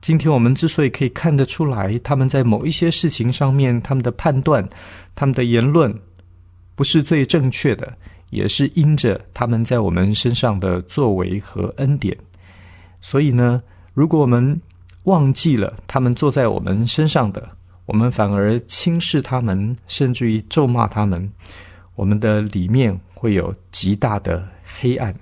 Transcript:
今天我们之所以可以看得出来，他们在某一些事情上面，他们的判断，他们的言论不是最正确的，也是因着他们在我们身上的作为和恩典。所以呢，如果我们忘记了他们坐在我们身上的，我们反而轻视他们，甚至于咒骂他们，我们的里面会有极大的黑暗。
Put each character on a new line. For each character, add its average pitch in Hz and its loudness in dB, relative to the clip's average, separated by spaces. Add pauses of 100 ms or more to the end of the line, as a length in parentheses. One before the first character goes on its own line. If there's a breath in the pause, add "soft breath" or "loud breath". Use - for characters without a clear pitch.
今 160 2
天 147 2
我 143 4
们 120 4
之 135 0
所 156 0
以 127 2
可 - -4
以 127 0
看 151 0
得 135 2
出 - -4
来， 110 -2
他 143 -2
们 131 2
在 135 2
某 117 2
一 160 0
些 170 0
事 165 0
情 123 -2
上 135 0
面， 127 2
他 135 -4
们 131 0
的 120 -2
判 135 0
断， 120 2 (460 loud breath)
他 143 -2
们 135 2
的 127 0
言 117 4
论 139 2 (760)
不 - -2
是 143 2
最 147 2
正 135 0
确 127 0
的， - -12 (340 soft breath)
也 101 -2
是 135 0
因 151 4
着 113 -2
他 123 -4
们 113 0
在 120 0
我 104 0
们 92 2
身 120 0
上 113 0
的 90 -2
作 117 0
为 92 -2
和 98 -8
恩 139 0
典。 98 -4 (840 soft breath)
所 - -2
以 151 2
呢， 123 2 (320 soft breath)
如 151 2
果 156 2
我 147 4
们 127 2 (440)
忘 151 4
记 147 2
了 101 0 (140)
他 - -2
们 123 0
坐 139 0
在 127 2
我 101 -2
们 95 -2
身 151 0
上 131 0
的， - -12 (360 soft breath)
我 - -6
们 113 2
反 107 0
而 101 0
轻 170 -2
视 147 0
他 131 -4
们， 107 -2 (100)
甚 131 -2
至 120 -2
于 110 0
咒 147 2
骂 120 0
他 104 -2
们， 95 -4 (640 loud breath)
我 104 -4
们 104 2
的 107 0
里 104 -4
面 110 2 (160)
会 110 0
有 90 -2 (160)
极 95 -2
大 104 -2
的 90 -6 (160)
黑 - -4
暗。 104 -4